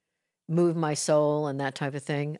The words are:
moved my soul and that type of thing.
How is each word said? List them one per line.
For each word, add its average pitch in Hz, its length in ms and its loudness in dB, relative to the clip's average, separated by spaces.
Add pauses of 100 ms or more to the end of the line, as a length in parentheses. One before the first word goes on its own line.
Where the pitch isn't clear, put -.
(500)
moved 170 280 2
my 151 160 0
soul 151 540 2
and 139 120 -4
that 139 160 -4
type 143 200 -4
of 135 80 -10
thing. 147 360 -4